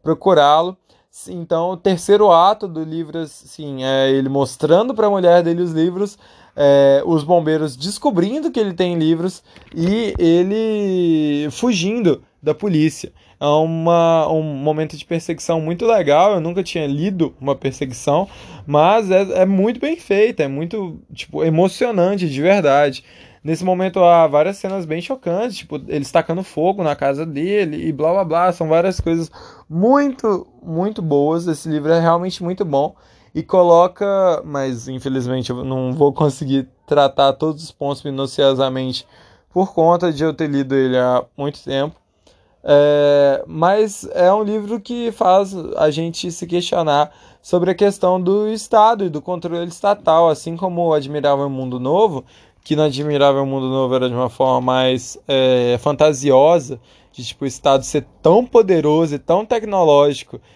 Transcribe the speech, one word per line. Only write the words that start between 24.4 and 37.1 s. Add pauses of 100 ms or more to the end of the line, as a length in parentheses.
cenas
bem
chocantes,
tipo,
eles
tacando
fogo
na
casa
dele
e
blá,
blá,
blá.
São
várias
coisas (380)
muito, (160)
muito
boas.
Esse
livro
é
realmente
muito
bom (380)
e
coloca,
mas
infelizmente
eu
não
vou
conseguir (180)
tratar